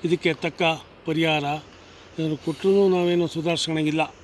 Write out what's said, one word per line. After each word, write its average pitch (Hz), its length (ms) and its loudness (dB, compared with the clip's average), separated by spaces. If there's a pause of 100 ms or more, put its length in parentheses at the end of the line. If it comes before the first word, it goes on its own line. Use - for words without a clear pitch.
ಇದಕ್ಕೆ 170 300 0
ತಕ್ಕ - 280 -6 (440)
ಪರಿಹಾರ 156 380 0
ಏನಾದ್ರು 151 1000 -8
ಕೊಟ್ರೂ 196 440 4
ನಾವೇನು 175 380 2
ಸುಧಾರಿಸ್ಕೊಳಂಗಿಲ್ಲ. 156 760 -2 (200)